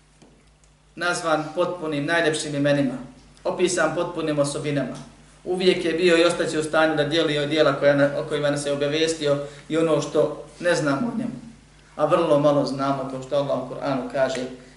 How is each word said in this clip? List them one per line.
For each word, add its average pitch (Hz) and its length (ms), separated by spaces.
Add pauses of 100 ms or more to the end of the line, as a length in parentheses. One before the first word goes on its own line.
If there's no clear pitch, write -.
(960)
nazvan 170 500 (100)
potpunim, 156 500
najljepšim 156 500
imenima, 143 420 (460)
opisan 170 520
potpunim 156 440
osobinama. 139 760 (300)
Uvijek 180 400
je 160 80
bio 170 240
i 170 60
ostaće 170 360
u 151 40
stanju 156 320
da 147 80
dijeli 151 340
od 147 120
dijela 151 240
koja 143 220
na-, 139 220
o 143 60
kojima 147 280
nas 143 140
je 143 60
obavijestio 147 680 (320)
i 156 80
ono 156 240
što - 440 (140)
ne 170 160
znamo 147 320
o 226 100
njemu. - 180 (600)
A 151 100
vrlo 156 340
malo 143 260
znamo, 135 460
kao 131 120
što 147 120
Allah 135 280
u 131 100
Kur'anu 131 380
kaže 131 340 (320)